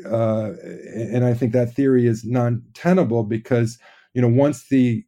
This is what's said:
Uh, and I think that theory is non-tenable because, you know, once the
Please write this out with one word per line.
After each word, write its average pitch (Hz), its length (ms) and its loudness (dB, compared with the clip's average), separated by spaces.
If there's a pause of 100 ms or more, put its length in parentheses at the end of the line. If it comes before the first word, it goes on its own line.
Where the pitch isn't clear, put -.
Uh, 110 480 -2 (420)
and 117 300 -2
I 123 80 2
think 117 200 -2
that 120 220 0
theory 131 320 2
is 113 180 -2
non-tenable 120 1000 0
because, 117 540 -2 (360)
you 123 80 0
know, 120 60 4
once 135 400 2
the 123 400 2